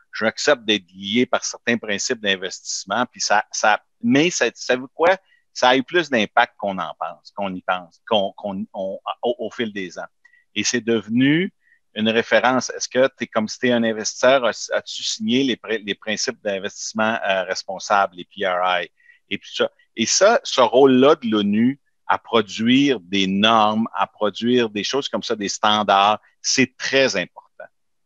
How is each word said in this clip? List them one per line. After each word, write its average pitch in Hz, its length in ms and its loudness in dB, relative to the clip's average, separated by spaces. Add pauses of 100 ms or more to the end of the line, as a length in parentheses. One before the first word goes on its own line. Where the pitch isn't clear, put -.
(140)
j'accepte 113 520 0
d'être 98 280 -2
lié 101 320 0
par - 200 -2
certains - 320 -2
principes 110 420 -6
d'investissement, 101 920 -4
puis - 120 -14
ça, 107 280 0
ça, - 320 0 (220)
mais 139 260 2
ça, 127 240 -2
savez-vous 127 400 -4
quoi ? 180 240 2 (360)
Ça 127 160 2
a 131 80 4
eu 135 60 0
plus 165 260 -2
d'impact 120 480 0
qu'on 98 220 -6
en 78 200 -8
pense, 82 340 -10
qu'on 98 220 -6
y 90 60 -12
pense, 90 440 -8
qu'on, 104 300 -8
qu'on, 98 380 -10
on, 95 260 -8 (220)
au, - 180 -4
au - 120 -10
fil 113 200 -8
des 95 260 -12
ans. 87 100 -14 (460)
Et 104 120 -4
c'est 120 160 -2
devenu 123 720 0 (400)
une 107 140 -2
référence. 117 640 2
Est-ce - 180 -8
que 131 300 2
t'es 117 100 -6
comme 110 220 -2
si - 100 -14
t'es 123 120 0
un 117 120 2
investisseur, 113 640 2
as, - 280 -4
as-tu - 300 -6
signé 117 400 -2
les 120 140 -2
pr-, 104 280 -6
les 101 80 -4
principes 110 480 -6
d'investissement, 104 880 -4
euh, 95 160 0
responsable, 95 720 -2
les 87 80 -14
P 98 240 -8
R 90 340 0
I 85 80 -10 (400)
et 101 80 -6
tout - 160 -20
ça ? 113 160 0 (280)
Et 113 80 -2
ça, 208 400 4
ce - 160 0
rôle-là 131 540 6
de 123 140 -4
l'onu, 107 520 0 (260)
à 95 100 0
produire 113 840 0
des 95 260 0
normes, 107 680 2
à 98 140 -2
produire 113 640 0
des 104 160 -6
choses 135 240 -4
comme 104 120 -4
ça, 117 140 -6
des 101 140 -4
standards, 104 720 2 (200)
c'est - 360 0
très 131 400 0
important. - 480 -10 (400)